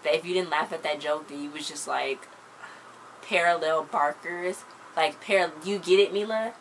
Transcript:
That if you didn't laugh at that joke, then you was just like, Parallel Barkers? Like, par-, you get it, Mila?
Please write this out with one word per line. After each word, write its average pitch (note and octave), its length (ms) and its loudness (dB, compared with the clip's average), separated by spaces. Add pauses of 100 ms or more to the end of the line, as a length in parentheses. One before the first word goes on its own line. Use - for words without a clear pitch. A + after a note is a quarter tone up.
That D3+ 120 4
if D#3+ 100 0
you F3 80 -4
didn't F3+ 160 2
laugh D3+ 220 0
at D#3+ 120 -6
that D3+ 160 -2
joke, D3+ 280 -2
then C#3+ 160 -10
you D3 60 -8
was D3+ 180 -10
just C#3+ 200 -8
like, C3+ 400 -4 (920)
Parallel E3 640 2
Barkers? E3+ 800 -2 (320)
Like, D#3 300 0
par-, F#3 260 4 (120)
you G3 140 -2
get F#3 220 6
it, G3 140 6
Mila? A3 480 -2